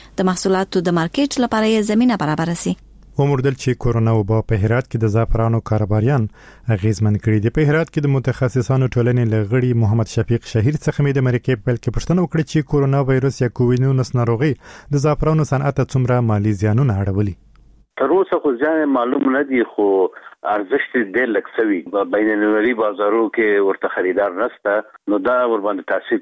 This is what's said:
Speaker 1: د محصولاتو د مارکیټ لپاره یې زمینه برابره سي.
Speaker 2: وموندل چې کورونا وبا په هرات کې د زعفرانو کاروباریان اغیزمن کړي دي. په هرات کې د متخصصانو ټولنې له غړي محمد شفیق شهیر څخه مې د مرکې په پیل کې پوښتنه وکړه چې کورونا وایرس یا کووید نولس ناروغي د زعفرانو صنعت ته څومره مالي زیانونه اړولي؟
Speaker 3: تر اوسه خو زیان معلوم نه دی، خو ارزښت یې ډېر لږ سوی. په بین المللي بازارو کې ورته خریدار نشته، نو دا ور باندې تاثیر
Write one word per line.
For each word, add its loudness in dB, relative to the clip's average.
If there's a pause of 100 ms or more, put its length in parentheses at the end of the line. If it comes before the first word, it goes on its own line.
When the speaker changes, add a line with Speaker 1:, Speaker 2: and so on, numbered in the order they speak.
(180)
Speaker 1:
د 2
محصولاتو -2
د 2
مارکیټ -2
لپاره 0
یې 2
زمینه 2
برابره -2
سي. -2 (460)
Speaker 2:
وموندل 0
چې -2
کورونا 2
وبا 0 (120)
په 2
هرات 0
کې -2
د 2
زعفرانو 2 (100)
کاروباریان 0 (480)
اغیزمن 0
کړي 2
دي. 0
په 2
هرات 0
کې -4
د 2
متخصصانو 0
ټولنې 2
له 0
غړي 0
محمد 0
شفیق -2
شهیر 0
څخه -4
مې 0
د 2
مرکې -2
په -20
پیل -2
کې -4
پوښتنه 0
وکړه -2
چې -2
کورونا 2
وایرس 0
یا 0 (100)
کووید 2
نولس 0
ناروغي 0 (420)
د 0
زعفرانو 2
صنعت 0
ته -4
څومره 2
مالي 0
زیانونه 2
اړولي؟ -2 (640)
Speaker 3:
تر 2
اوسه 0
خو 0
زیان 0 (180)
معلوم 0 (120)
نه 0
دی، 0
خو 0 (640)
ارزښت -2
یې 0 (100)
ډېر 0
لږ -2 (100)
سوی. 0 (160)
په 0
بین 0
المللي 2
بازارو 0 (120)
کې 2
ورته -2
خریدار 0
نشته، -2 (360)
نو 0
دا 2 (160)
ور 0
باندې -6
تاثیر -2